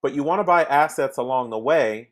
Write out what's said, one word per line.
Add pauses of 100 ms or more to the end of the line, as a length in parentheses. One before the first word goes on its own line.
But
you
wanna
buy
assets
along
the
way